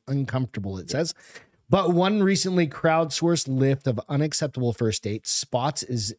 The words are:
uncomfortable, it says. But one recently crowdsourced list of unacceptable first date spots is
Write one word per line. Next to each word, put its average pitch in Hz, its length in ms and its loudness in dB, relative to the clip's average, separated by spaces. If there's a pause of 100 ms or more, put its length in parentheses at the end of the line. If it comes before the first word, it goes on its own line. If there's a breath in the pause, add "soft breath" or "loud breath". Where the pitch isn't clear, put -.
uncomfortable, 123 720 -4
it 85 120 -12
says. 160 240 -2 (540 loud breath)
But 180 240 4
one 196 300 4
recently 185 460 2
crowdsourced 160 800 0
list 135 400 2
of 113 100 -2 (100)
unacceptable 139 640 -2
first 110 300 -2
date 104 240 -6
spots - 560 -4
is 110 360 -4